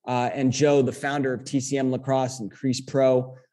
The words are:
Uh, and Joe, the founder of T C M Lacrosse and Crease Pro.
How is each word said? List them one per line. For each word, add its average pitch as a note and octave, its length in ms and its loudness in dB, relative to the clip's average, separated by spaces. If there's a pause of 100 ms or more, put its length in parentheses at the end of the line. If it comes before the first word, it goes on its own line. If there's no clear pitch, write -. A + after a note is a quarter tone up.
Uh, B2 300 0
and B2+ 160 2
Joe, C#3+ 320 4
the A#2+ 80 0
founder C#3 420 -2
of B2 120 -6
T C#3 160 -2
C C3+ 180 -4
M C3 140 0
Lacrosse C3 480 -2
and G2+ 100 -10
Crease C3 300 -4
Pro. C3 560 2 (160)